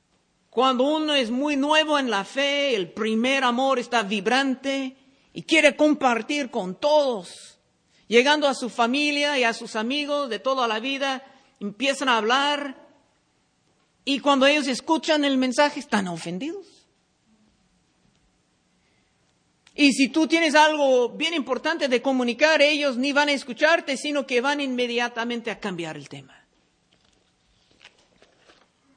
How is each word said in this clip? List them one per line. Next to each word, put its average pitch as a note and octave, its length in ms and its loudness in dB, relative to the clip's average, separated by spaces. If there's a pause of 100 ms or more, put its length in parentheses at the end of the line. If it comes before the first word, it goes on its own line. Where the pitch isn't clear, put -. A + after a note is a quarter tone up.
(480)
Cuando B3+ 360 2
uno D#4 280 0
es C4 180 0
muy C#4+ 260 -2
nuevo D4+ 420 2
en C4 100 -2
la G3 160 -2
fe, C#4 500 -2
el F#3 160 -4
primer A3+ 540 0
amor B3+ 340 2
está A#3 240 -2
vibrante C4 960 -2 (380)
y - 80 -14
quiere D4+ 340 4
compartir C#4+ 720 0
con F#3 260 -6
todos. C#4 800 -2 (500)
Llegando C#4+ 380 4
a C4+ 80 2
su B3 140 -6
familia C#4+ 680 0
y B3 60 2
a A3+ 100 0
sus A3+ 200 -14
amigos C#4+ 540 -4
de G#3 100 -6
toda C4 300 0
la A3 120 -2
vida, C4+ 440 -4 (360)
empiezan C4 500 -2
a A3+ 80 2
hablar. C#4 580 -2 (1300)
Y C4 160 -2
cuando C4+ 240 2
ellos C#4+ 220 4
escuchan D4+ 580 0
el C4+ 140 0
mensaje, C#4+ 420 0
están G3+ 280 -2
ofendidos. F#3 580 -10 (3000)
Y C#4 200 4
si C4 140 2
tú D#4+ 180 2
tienes D#4+ 280 2
algo C#4+ 540 4
bien D4+ 240 -4
importante D4 560 -4
de A#3+ 140 0
comunicar, C4+ 580 2
ellos C#4+ 380 2
ni C#4 140 -2
van D4 180 2
a - 20 0
escucharte, D4+ 640 0
sino D4 300 -4
que B3 160 0
van C#4+ 180 -2
inmediatamente A#3+ 880 -4
a G3 80 -8
cambiar E3 380 -8
el C#3+ 140 -18
tema. - 340 -20 (2500)